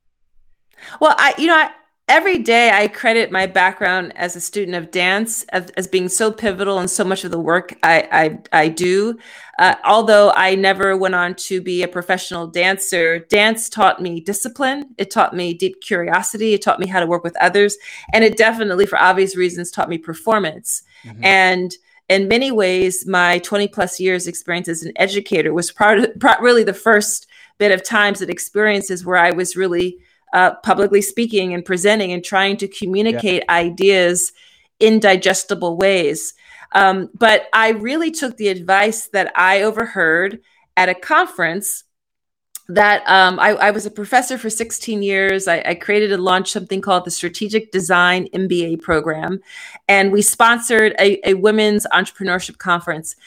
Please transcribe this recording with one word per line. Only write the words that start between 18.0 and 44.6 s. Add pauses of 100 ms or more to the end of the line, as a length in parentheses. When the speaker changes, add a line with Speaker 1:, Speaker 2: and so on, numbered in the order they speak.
Speaker 1:
And
it
definitely,
for
obvious
reasons,
taught
me
performance. (220)
Speaker 2:
Mm-hmm.
Speaker 1:
And (360)
in
many
ways,
my
twenty
plus
years
experience
as
an
educator
was
part
of,
pro-,
really
the
first (300)
bit
of
times
and
experiences
where
I
was
really, (340)
uh,
publicly
speaking
and
presenting
and
trying
to
communicate
Speaker 2:
Yeah.
Speaker 1:
ideas (460)
in
digestible
ways. (380)
Um,
but
I
really
took
the
advice
that
I
overheard (360)
at
a
conference (840)
that,
um,
I,
I
was
a
professor
for
sixteen